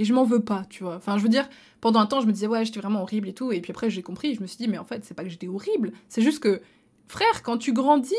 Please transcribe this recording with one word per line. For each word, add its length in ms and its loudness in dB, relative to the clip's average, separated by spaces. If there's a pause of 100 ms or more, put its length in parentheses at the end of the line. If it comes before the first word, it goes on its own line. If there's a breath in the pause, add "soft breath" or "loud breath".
et 40 2
je 80 4
m'en 120 6
veux 160 4
pas, 280 -2
tu 140 -18
vois. 140 -6
Enfin, 220 -2
je 40 2
veux 60 4
dire, 200 4 (320 loud breath)
pendant 200 4
un 60 4
temps, 140 0
je 60 2
me 60 4
disais, « 160 -2
Ouais, 160 0
j'étais 160 -6
vraiment 220 -2
horrible 260 -4
et 40 -8
tout. » 200 -6
Et 80 -2
puis 100 -8
après, 200 -4
j'ai 120 -4
compris, 320 -6
je 60 -6
me 80 -8
suis 80 -16
dit, 100 -8
Mais 120 0
en 60 -12
fait, 200 -10
c'est 100 -18
pas 80 -10
que 60 -8
j'étais 180 -12
horrible, 460 -2 (160 loud breath)
c'est 140 0
juste 180 2
que, 200 2 (460 soft breath)
frère, 380 0
quand 140 -2
tu 140 -2
grandis 460 4